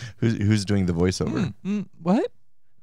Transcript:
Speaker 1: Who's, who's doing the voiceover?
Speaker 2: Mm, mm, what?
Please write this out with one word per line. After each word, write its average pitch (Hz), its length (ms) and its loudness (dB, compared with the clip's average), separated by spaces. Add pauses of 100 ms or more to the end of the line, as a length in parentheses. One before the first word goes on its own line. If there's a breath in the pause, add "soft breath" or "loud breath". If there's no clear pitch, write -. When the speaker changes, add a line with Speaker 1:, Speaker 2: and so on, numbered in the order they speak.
(180 loud breath)
Speaker 1:
Who's, 113 180 0
who's 104 300 2
doing 98 200 2
the 90 60 0
voiceover? 90 540 0
Speaker 2:
Mm, - 80 -8 (100)
mm, 196 220 -4 (160)
what? 220 280 0 (520)